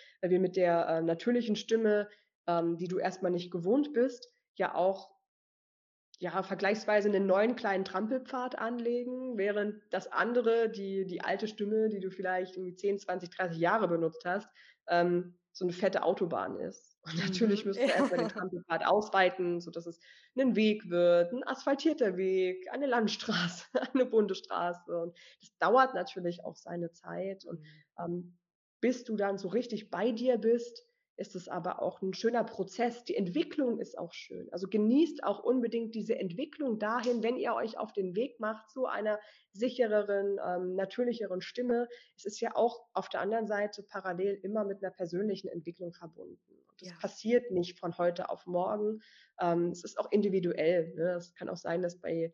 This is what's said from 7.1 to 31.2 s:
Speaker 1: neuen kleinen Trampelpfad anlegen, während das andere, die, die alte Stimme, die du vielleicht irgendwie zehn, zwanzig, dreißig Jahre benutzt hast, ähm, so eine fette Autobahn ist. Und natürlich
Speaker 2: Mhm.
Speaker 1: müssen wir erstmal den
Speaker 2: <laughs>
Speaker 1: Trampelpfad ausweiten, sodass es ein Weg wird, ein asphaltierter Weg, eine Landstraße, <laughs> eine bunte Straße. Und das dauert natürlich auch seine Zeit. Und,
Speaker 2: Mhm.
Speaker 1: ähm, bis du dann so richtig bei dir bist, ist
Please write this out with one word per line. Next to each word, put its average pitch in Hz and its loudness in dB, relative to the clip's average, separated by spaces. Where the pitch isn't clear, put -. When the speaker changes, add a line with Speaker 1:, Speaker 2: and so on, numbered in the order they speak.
Speaker 1:
neuen 208 4
kleinen 196 0
Trampelpfad 247 -4
anlegen, 240 -4
während 208 0
das 190 -4
andere, 226 2
die, 196 -4
die 175 -8
alte 202 -2
Stimme, 214 0
die 202 -4
du 190 -6
vielleicht 185 -4
irgendwie 185 -8
zehn, 202 0
zwanzig, 180 -6
dreißig 170 -4
Jahre 185 4
benutzt 165 0
hast, 190 -4
ähm, 175 2
so - -6
eine 175 0
fette 190 2
Autobahn 139 0
ist. - -10
Und 160 -6
natürlich 202 2
Speaker 2:
Mhm. - -6
Speaker 1:
müssen 214 0
wir - 2
erstmal 202 2
den - 0
Speaker 2:
<laughs> - -
Speaker 1:
Trampelpfad 180 -4
ausweiten, 180 4
sodass 170 -10
es 170 -12
ein 247 4
Weg 214 4
wird, 175 6
ein 254 -6
asphaltierter 277 2
Weg, 185 0
eine 277 -2
Landstraße, 214 0
<laughs> - -2
eine 254 4
bunte 208 2
Straße. 175 -4
Und 175 -6
das - -20
dauert 254 6
natürlich 175 -4
auch - -10
seine 170 -8
Zeit. 185 -8
Und, 165 -12
Speaker 2:
Mhm. 151 -20
Speaker 1:
ähm, 175 -8
bis 240 0
du 220 -4
dann 196 0
so 190 -6
richtig 214 -4
bei 208 0
dir 240 2
bist, 233 0
ist - -10